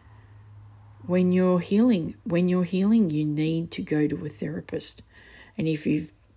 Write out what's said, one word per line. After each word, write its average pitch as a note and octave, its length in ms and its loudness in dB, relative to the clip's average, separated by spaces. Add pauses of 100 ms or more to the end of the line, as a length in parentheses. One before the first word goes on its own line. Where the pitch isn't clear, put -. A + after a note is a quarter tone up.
(1040)
when F3+ 260 2
you're F3+ 280 2
healing. G3+ 640 2
When F3 260 0
you're F3+ 140 2
healing, G3 460 2
you D3+ 160 0
need D#3 460 -2
to - 100 -8
go D3+ 260 0
to D3+ 180 -4
a D3 40 -6
therapist. - 720 -10 (560)
And E3 100 -2
if D#3 200 -2
you've D#3 240 -2 (240)